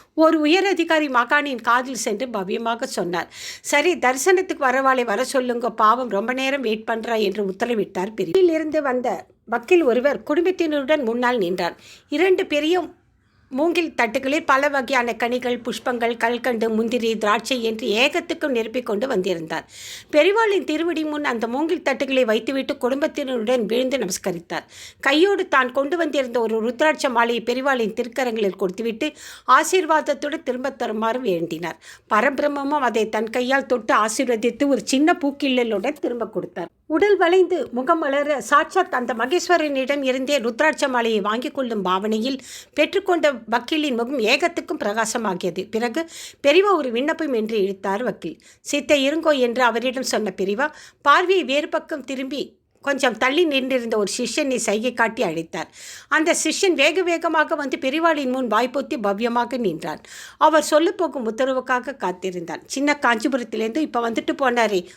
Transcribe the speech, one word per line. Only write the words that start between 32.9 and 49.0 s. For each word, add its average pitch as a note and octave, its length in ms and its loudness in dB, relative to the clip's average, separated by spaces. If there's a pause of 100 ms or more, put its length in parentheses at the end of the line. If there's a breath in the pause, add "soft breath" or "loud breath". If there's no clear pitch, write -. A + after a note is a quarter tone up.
தன் A3 200 -2
கையால் C4 360 0
தொட்டு C4 300 0
ஆசீர்வதித்து A3+ 720 0
ஒரு C4 160 2
சின்ன D#4 380 2
பூக்கிள்ளலுடன் C4 800 -2
திரும்ப A#3+ 260 -4
கொடுத்தார். - 440 -8 (140)
உடல் G4 320 2
வளைந்து F4 400 4 (140)
முகம் C4 280 0
வளர, C#4+ 420 0
சாட்சாத் D#4+ 520 2
அந்த B3 200 0
மகேஸ்வரனிடம் C#4+ 920 0
இருந்தே C4 360 0
ருத்ராட்ச C4+ 500 0
மாலையை A#3 320 2
வாங்கிக் A#3 340 -4
கொள்ளும் A#3+ 260 -2
பாவனையில் G#3+ 580 0 (360 loud breath)
பெற்றுக்கொண்ட D#4 560 2 (200)
வக்கீலின் C#4 460 0
முகம் B3 220 -2
ஏகத்துக்கும் D4+ 640 0
பிரகாசமாகியது. G#3+ 840 -2
பிறகு, A#3 340 -2 (400 loud breath)
"பெரிவா, F#4 320 6
ஒரு C4+ 160 -2
விண்ணப்பம்" C#4 420 -2
என்று A3 240 -2
இழுத்தார் G3 460 -2
வக்கீல். F#3 360 -6 (220 soft breath)
"சித்த D4 340 0
இருங்கோ" D4+ 440 2